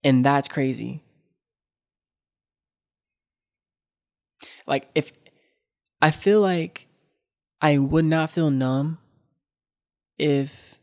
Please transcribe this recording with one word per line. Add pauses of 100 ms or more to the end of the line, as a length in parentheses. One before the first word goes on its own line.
And
that's
crazy. (3750)
Like,
if, (880)
I
feel
like (760)
I
would
not
feel
numb (1200)
if